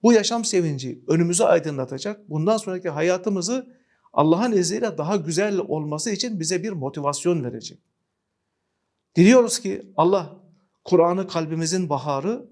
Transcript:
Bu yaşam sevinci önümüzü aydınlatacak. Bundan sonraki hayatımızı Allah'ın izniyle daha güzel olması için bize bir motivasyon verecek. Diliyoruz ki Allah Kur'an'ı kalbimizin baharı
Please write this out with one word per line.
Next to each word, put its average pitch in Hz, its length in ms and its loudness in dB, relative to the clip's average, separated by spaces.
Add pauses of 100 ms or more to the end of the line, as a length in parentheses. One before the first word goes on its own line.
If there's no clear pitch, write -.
Bu 240 100 8
yaşam 233 320 2
sevinci 147 640 -2
önümüzü 170 340 2
aydınlatacak. 151 880 -2
Bundan 160 260 0
sonraki 185 320 -6
hayatımızı 180 880 -2 (360)
Allah'ın 170 400 2
izniyle 190 460 0
daha 160 180 -2
güzel 185 420 -2
olması 151 520 -4
için 208 300 -4
bize 170 220 -4
bir 220 80 -6
motivasyon 143 760 -2
verecek. 113 340 -12 (1400)
Diliyoruz 220 420 6
ki 196 380 -10
Allah 175 400 0 (480)
Kur'an'ı 180 440 2
kalbimizin 165 600 -4
baharı 147 640 -4